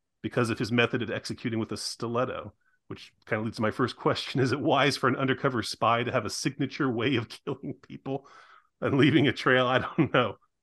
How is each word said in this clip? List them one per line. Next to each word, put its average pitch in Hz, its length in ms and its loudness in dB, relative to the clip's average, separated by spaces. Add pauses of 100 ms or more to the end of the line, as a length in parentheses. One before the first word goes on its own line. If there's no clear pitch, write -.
(240)
because 117 260 0
of 113 100 -2
his 110 120 -4
method 120 300 2
of 107 100 -6
executing 113 480 -6
with 110 140 -4
a 101 40 -6
stiletto, 117 760 -6 (340)
which - 240 -16 (140)
kind 110 160 -2
of 113 40 -4
leads 113 120 -6
to 113 40 -6
my 107 100 2
first - 260 -2
question. - 420 -2
Is 131 140 2
it 151 60 -2
wise 143 360 2
for 131 140 0
an 123 80 0
undercover 131 440 0
spy 117 420 0
to 120 80 -4
have 117 140 0
a 98 40 -6
signature 139 600 -2
way 120 280 0
of 113 100 -4 (100)
<laughs> - 80 -20
killing 143 360 -8
people - 440 -10 (540)
and 131 180 0
leaving 147 300 6
a 143 60 2
trail? 127 340 4
I 127 120 4
don't - 340 0
know. 117 240 2 (260)